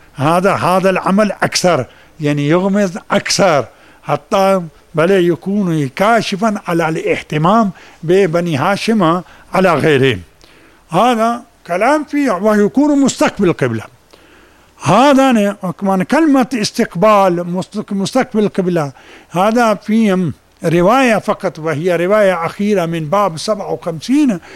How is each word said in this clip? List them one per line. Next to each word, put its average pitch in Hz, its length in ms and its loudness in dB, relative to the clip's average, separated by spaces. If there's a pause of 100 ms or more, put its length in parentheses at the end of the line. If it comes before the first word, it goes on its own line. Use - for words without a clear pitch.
(160)
هذا، 175 380 0
هذا 175 360 0
العمل 190 420 0
أكثر، 160 540 -2 (340)
يعني 147 300 -2
يغمز 190 480 0 (140)
أكثر، 175 540 0 (380)
حتى 190 580 0 (340)
بل 165 160 2
يكون 175 760 0
كاشفاً 202 680 -2 (120)
على 170 220 -2
الاهتمام 170 840 0 (320)
ببني 170 540 0
هاشم 185 640 0 (320)
على 185 200 4
غيرهم. 135 460 2 (680)
هذا 233 520 0 (260)
كلام 240 360 0
فيه، 285 280 -2
ويكون 214 680 2
مستقبل 233 500 0
القبلة. 117 340 -2 (1000)
هذا 262 480 4
ن-، 202 480 -2
كمان 190 240 0
كلمة 277 500 2
استقبال، 196 920 0
مست-، 185 440 -8
مستقبل 214 520 -2
القبلة، 170 480 -2 (400)
هذا 220 420 0
في 196 580 0 (340)
رواية 202 520 2
فقط، 185 420 -4
وهي 160 460 -2
رواية 185 400 2
أخيرة 202 400 -2
من 165 200 -6
باب 175 320 -2
سبعة 196 340 -6
وخمسين 185 680 -2 (160)